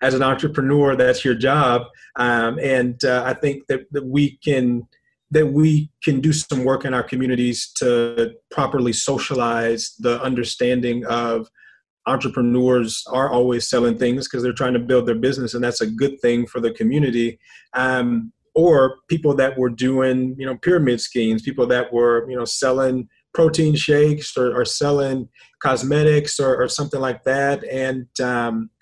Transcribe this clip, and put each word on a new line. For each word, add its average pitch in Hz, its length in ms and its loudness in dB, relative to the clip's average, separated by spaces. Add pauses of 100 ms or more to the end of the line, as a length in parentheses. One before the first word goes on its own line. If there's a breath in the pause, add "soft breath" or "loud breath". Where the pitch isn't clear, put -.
as 131 140 0
an 131 80 0
entrepreneur, 139 720 2
that's 127 300 2
your 127 100 2
job. 127 480 2 (320 loud breath)
Um, 120 460 0
and, 127 440 0
uh, 123 220 0
I 127 80 -2
think 143 320 -4
that, 131 140 -2 (100)
that 139 160 -6
we 139 380 0
can, 123 420 0 (440)
that 147 220 2
we 151 380 2 (140)
can 135 160 0
do 156 120 2
some 139 320 -4
work 131 200 0
in 131 100 -4
our 123 80 0
communities 123 760 -2
to 117 580 0 (180)
properly 131 400 0
socialize 117 1040 -2
the 120 240 -2
understanding 123 840 -2
of 117 420 -4 (580 soft breath)
entrepreneurs 127 1000 0
are 127 220 0
always 123 380 0
selling 120 300 0
things 127 300 -2
'cause 123 160 -4
they're 123 80 0
trying 127 220 -2
to 120 40 2
build 120 280 0
their 120 100 0
business, 127 360 -2
and 123 120 -4
that's 120 160 -2
a 110 80 -2
good 135 320 -2
thing 120 260 2
for 123 140 -8
the 117 100 0
community. 117 720 0 (340 loud breath)
Um, 123 580 -2 (220)
or 147 440 4 (100)
people 156 260 0
that 131 240 0
were 127 120 0
doing, 127 680 0
you 131 80 -8
know, 131 120 -6
pyramid 143 420 2
schemes, 110 420 -2
people 131 240 -2
that 123 260 0
were, 120 380 2
you 127 60 -6
know, 120 80 -4
selling 131 640 -2 (240)
protein 156 420 2
shakes 147 600 2
or, 123 180 0
or 123 100 0
selling 139 640 -2 (320 soft breath)
cosmetics 147 800 2
or, 131 240 2
or 123 60 2
something 143 320 -4
like 127 240 -4
that. 139 400 0
And, 131 420 -6 (160)
um, 117 480 -2 (120)